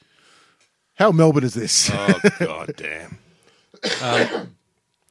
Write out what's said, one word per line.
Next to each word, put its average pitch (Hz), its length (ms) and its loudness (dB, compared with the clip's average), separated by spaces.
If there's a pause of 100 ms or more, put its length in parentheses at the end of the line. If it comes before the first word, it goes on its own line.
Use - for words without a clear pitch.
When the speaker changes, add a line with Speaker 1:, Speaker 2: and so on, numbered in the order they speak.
(960)
Speaker 1:
How 202 160 2
Melbourne 160 320 6
is 117 100 -2
this? - 400 0
Speaker 2:
Oh, 101 260 0 (100)
Speaker 1:
<laughs> - 100 -8
Speaker 2:
god 82 360 -6
damn. 78 440 -12 (840)
Um, 117 540 -4 (560)